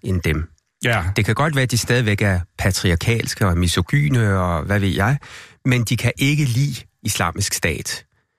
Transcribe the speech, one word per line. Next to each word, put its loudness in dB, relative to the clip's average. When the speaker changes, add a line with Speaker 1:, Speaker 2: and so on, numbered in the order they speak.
Speaker 1:
end 0
dem. -2
Speaker 2:
Ja. 0
Speaker 1:
Det 2
kan 2
godt 0
være, 2
at 0
de 0
stadigvæk 0
er 2
patriarkalske 0
og 2
misogyne 2
og 0
hvad 0
ved 2
jeg, 0
men 2
de 0
kan 0
ikke 2
lide 0
Islamisk -2
Stat. -4